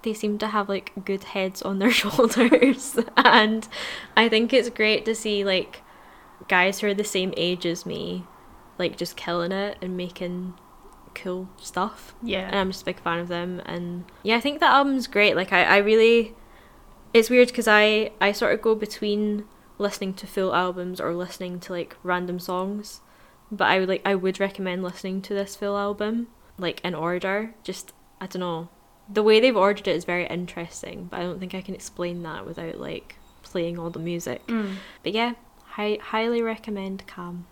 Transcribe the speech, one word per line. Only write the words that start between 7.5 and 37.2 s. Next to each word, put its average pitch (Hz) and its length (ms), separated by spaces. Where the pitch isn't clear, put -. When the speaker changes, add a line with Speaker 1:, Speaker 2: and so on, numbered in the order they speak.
Speaker 1:
as 170 200
me, 175 400
like, 180 200
just 175 180
killing 175 360
it 202 300
and 185 140
making 180 600
cool 185 340
stuff. - 640
Speaker 2:
Yeah. 190 260
Speaker 1:
And 190 80
I'm 190 160
just 190 100
a - 40
big 180 140
fan 170 200
of 175 80
them. 175 380
And 175 400
yeah, 220 120
I 240 40
think 285 200
that 311 140
album's 269 340
great. 208 280
Like, 185 180
I, 180 100
I - 140
really, 220 580
it's 226 160
weird 247 240
'cause 226 140
I, 214 520
I 202 120
sort 208 220
of 220 80
go 220 140
between 208 680
listening 202 380
to 196 120
full 190 260
albums 180 480
or 165 120
listening 180 480
to, - 120
like, 175 300
random 180 360
songs. 190 640
But 196 140
I 185 140
would, 185 100
like, 190 160
I 196 100
would 185 240
recommend 190 440
listening 190 400
to 208 100
this 196 220
full 202 220
album, 208 500
like, 170 260
in 180 120
order. 190 580
Just, - 300
I 185 80
don't 185 120
know. 170 300
The 214 120
way 220 180
they've 247 160
ordered 196 320
it 156 60
is 175 100
very 175 200
interesting, 175 840
but - 80
I 175 40
don't 180 160
think 185 140
I 190 80
can 185 140
explain 175 480
that 156 220
without, 165 340
like, - 380
playing 170 340
all 170 120
the 170 100
music. 170 480
Speaker 2:
Mm. 214 280
Speaker 1:
But - 80
yeah, 233 220
hi-, 208 360
highly 233 400
recommend 208 640
Calm. 175 440